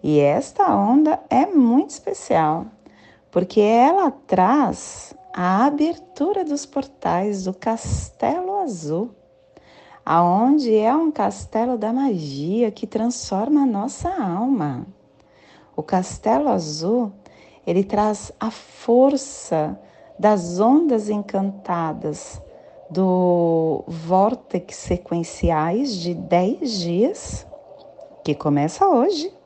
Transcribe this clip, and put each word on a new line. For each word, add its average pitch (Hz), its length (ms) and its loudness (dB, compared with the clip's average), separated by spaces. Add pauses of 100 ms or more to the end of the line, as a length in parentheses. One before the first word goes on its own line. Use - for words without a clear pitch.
E 151 160 2
esta 202 560 2
onda 269 460 4 (100)
é 269 160 4
muito 294 440 4
especial, 165 760 -2 (640)
porque 185 300 0
ela 262 500 4
traz - 1040 0 (180)
a 185 320 0
abertura 320 800 -2
dos 294 220 -6
portais 196 800 -4
do 185 100 -6
Castelo 320 1040 -4
Azul, 190 560 -6 (880)
aonde 220 720 2
é 220 180 4
um 311 200 2
castelo 226 680 -2
da 214 140 -2
magia 202 800 -2
que - 120 -10
transforma 233 760 -2
a 277 40 2
nossa 240 420 -4
alma. 202 760 -2 (920)
O 156 80 -8
Castelo 226 640 0
Azul, 190 640 -2 (520)
ele 180 200 0
traz 208 560 -2
a 220 100 -4
força 233 1300 0 (400)
das 180 420 0
ondas 240 480 2
encantadas 196 1300 -6 (480)
do 175 1000 2
vórtex 180 880 -2
sequenciais 170 1200 -2
de 175 180 -6
dez 185 640 0
dias, 180 680 -2 (760)
que - 100 -2
começa 147 540 0
hoje. 330 480 2 (120)